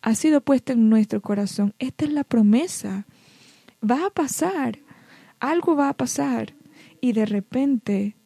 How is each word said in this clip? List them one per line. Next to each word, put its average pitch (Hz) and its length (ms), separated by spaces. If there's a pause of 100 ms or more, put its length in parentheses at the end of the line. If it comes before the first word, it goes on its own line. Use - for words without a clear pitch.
ha 220 120
sido 302 260
puesta 269 320
en 226 160
nuestro 220 320
corazón, 202 580
esta 262 260
es 294 80
la 294 120
promesa, 214 800 (760)
va 262 220
a 403 40
pasar, 302 680 (640)
algo 320 360
va 285 140
a 277 60
pasar". 254 580 (460)
Y 247 120
de 214 140
repente 208 1000